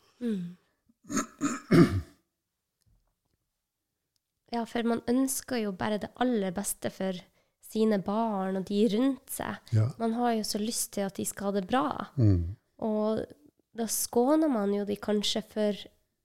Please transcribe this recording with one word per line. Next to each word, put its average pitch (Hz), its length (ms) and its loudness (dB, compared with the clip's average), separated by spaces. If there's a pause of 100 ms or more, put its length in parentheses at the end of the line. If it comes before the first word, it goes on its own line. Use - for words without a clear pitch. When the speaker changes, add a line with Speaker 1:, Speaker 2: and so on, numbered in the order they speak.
(200)
Speaker 1:
Mm. 214 220 -2 (640)
<clears throat> - 960 2 (2500)
Ja, 233 180 -4
for 240 160 -4
man 233 240 0
ønsker 262 560 0
jo 208 160 -2
bare 214 240 -2
det - 140 -6
aller 214 420 0
beste - 320 -4
for 190 300 -4 (460)
sine 220 360 2
barn 196 560 -2
og 190 80 -4
de 202 140 0 (100)
rundt 254 400 0
seg. - 300 -6 (140)
Speaker 2:
Ja. 110 240 4
Speaker 1:
Man 226 200 -2
har 240 220 0
jo 214 100 -4
så - 80 -4
lyst 214 380 -4
til 202 100 -2
at 196 140 -6
de 214 100 -4
skal 202 220 -6
ha 196 80 0
det 185 100 -2
bra. 262 140 2 (300)
Speaker 2:
Mm. 95 420 4 (220)
Speaker 1:
Og 214 440 -2 (540)
da 226 100 -6
skåner 294 640 2
man 202 240 0
jo 202 160 -2
de 202 80 -2
kanskje 208 480 -2
for 208 380 -2 (420)